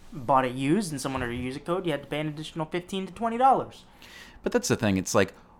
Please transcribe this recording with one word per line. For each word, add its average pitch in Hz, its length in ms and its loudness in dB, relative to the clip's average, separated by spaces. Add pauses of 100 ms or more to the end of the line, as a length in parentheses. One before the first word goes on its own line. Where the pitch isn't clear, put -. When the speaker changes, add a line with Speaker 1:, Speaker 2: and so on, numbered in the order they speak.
(120)
Speaker 1:
bought 131 340 2
it 123 80 -2
used 156 380 0
and 135 100 -6
someone 131 220 -4
entered 120 120 -4
a 123 60 -6
user 131 180 -6
code, 175 260 -4
you 160 80 0
had 139 100 -4
to - 40 -16
pay 147 120 -4
an 156 80 -4
additional 156 380 -8
fifteen 180 420 -6
to 175 60 -14
twenty 226 240 -4
dollars. 240 480 2 (580)
Speaker 2:
But - 80 -2
that's - 160 2
the 117 80 4
thing. 98 220 4
It's - 180 0
like, 98 180 4 (260)